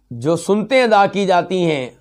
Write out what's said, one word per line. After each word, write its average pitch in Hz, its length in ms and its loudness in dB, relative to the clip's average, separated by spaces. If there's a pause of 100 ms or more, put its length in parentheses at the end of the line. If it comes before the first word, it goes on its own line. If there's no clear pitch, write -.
(120)
جو 123 240 -2
سنتیں 208 480 0
ادا 214 220 4
کی 196 200 -2
جاتی 180 400 0
ہیں 139 240 -2 (120)